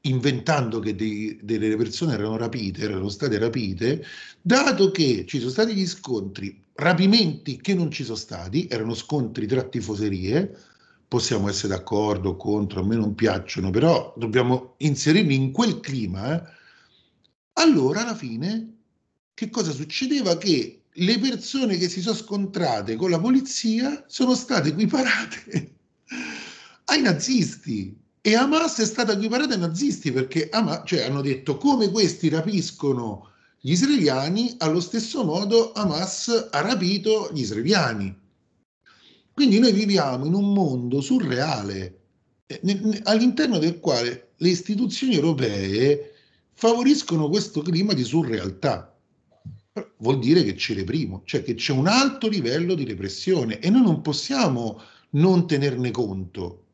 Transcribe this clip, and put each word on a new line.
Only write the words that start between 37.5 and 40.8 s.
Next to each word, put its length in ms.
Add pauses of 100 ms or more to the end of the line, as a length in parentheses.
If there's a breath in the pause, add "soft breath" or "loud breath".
Quindi 260
noi 140
viviamo 520
in 100
un 180
mondo 480